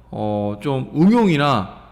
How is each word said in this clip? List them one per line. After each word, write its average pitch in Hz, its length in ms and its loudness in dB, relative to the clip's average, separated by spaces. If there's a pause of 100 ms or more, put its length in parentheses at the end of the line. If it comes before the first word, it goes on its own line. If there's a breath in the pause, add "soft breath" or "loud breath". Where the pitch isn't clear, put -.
(100)
어, 104 500 -4
좀 135 360 -4
응용이나 151 800 2 (160)